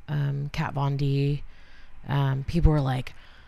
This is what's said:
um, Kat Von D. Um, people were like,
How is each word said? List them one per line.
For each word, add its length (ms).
um, 440
Kat 200
Von 240
D. 460
Um, 400
people 240
were 100
like, 320